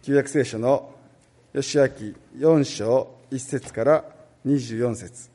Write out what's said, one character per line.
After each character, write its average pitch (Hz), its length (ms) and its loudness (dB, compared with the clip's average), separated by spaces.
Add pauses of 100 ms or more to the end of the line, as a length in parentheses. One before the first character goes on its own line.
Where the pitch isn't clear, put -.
旧 139 140 -2
約 139 160 2
聖 139 140 2
書 113 160 -8
の 127 340 0 (580)
ヨ 139 80 -4
シ 143 200 0
ア 135 80 4
記 107 260 -10 (240)
四 151 260 4
章 117 520 -2 (160)
一 131 100 -6
節 - 300 -8
か 113 100 -4
ら 147 220 4 (400)
二 139 160 0
十 117 180 -8
四 117 160 -2
節。 - 400 -16